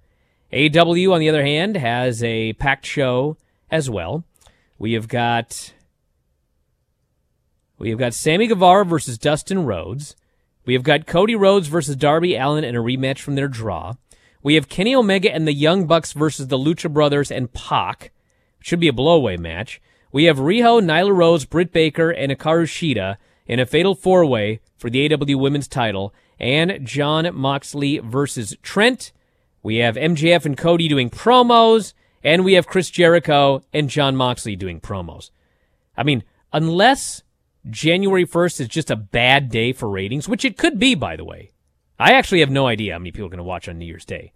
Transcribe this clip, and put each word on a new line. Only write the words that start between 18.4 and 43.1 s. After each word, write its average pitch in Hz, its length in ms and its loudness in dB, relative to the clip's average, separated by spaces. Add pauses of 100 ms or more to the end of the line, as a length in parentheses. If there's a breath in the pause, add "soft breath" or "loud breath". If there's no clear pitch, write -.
It - 60 -20
should 175 140 -2
be 160 80 4
a 135 40 2
blowaway 123 460 2
match. 85 420 -10 (300)
We 143 140 2
have 156 140 4
Riho, 233 440 4
Nyla 180 320 2
Rose, 170 300 4
Britt 165 280 -2
Baker, 160 380 0
and 139 200 -4
Hikaru 160 340 0
Shida 110 520 -4 (300)
in 117 120 -2
a 123 80 0
fatal 180 280 0
four-way 127 640 2 (160)
for 120 140 -10
the 131 120 0
A - 20 2
E 151 40 0
W 143 300 0
Women's 139 300 -2
title, 101 440 -4 (260)
and 156 460 -2
Jon 147 500 -2
Moxley 139 640 -4
versus 117 640 -6
Trent. 226 500 -2 (500)
We 110 140 -4
have 117 200 0
M 156 200 0
J 165 160 4
F 175 120 2
and 143 140 -4
Cody 165 300 2
doing 135 200 0
promos, 233 840 4 (320)
and 170 200 4
we 190 100 4
have 180 120 4
Chris - 240 -2
Jericho 147 720 4 (100)
and 151 160 -2
Jon 135 280 0
Moxley 120 400 -2
doing 87 240 -10
promos. 92 500 -12 (640)
I - 60 -4
mean, 135 220 0 (280)
unless 175 720 0 (480)
January 180 540 0
first 170 360 -2
is 127 60 -4
just 156 240 -6
a 135 60 -2
bad 123 540 2
day 117 220 -2
for 123 160 -8
ratings, 101 400 -6
which - 160 -4
it 247 140 -4
could 214 220 0
be, 247 160 4
by 95 180 -6
the 80 100 -12
way. - 280 -18 (440)
I 160 160 6
actually 220 280 2
have 139 100 2
no 135 160 2
idea 107 280 -2
how 85 40 -10
many 87 140 -12